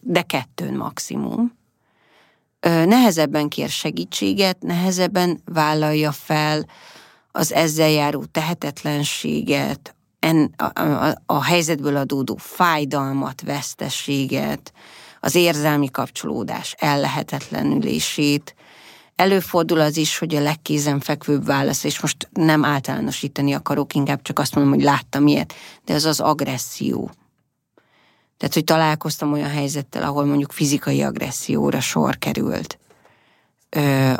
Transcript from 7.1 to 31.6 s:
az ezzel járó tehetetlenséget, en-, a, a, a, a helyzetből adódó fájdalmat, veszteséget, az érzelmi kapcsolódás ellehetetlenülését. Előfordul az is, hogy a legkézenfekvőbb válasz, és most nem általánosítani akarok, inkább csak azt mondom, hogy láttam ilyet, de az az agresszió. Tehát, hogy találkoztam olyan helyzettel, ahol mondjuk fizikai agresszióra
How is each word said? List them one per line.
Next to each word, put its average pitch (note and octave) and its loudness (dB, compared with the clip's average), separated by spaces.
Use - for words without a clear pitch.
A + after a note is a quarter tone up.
az - -2
ezzel D#3 0
járó D3 0
tehetetlenséget, D3+ -4
en-, D#3+ 2
a, - -4
a, D3 0
a, - 0
a C#3+ 0
helyzetből D3 0
adódó C#3 -2
fájdalmat, C#3 -2
veszteséget, C#3 -4
az - -2
érzelmi D3+ 4
kapcsolódás - -6
ellehetetlenülését. C#3+ -2
Előfordul F3 2
az D3+ 2
is, D#3 0
hogy F3 -2
a D3 2
legkézenfekvőbb D3 0
válasz, C#3 0
és D3 -2
most - -6
nem D#3 4
általánosítani C#3 -2
akarok, D3 -2
inkább C#3 0
csak - -4
azt C#3+ -2
mondom, C#3+ 6
hogy C#3+ 4
láttam C#3+ 2
ilyet, D3 2
de - 0
az D3+ 2
az D#3 2
agresszió. - -2
Tehát, - -4
hogy D#3+ 2
találkoztam D#3 2
olyan D3 -2
helyzettel, C#3+ -4
ahol C#3+ 0
mondjuk C#3+ 2
fizikai C#3+ 0
agresszióra C#3+ -2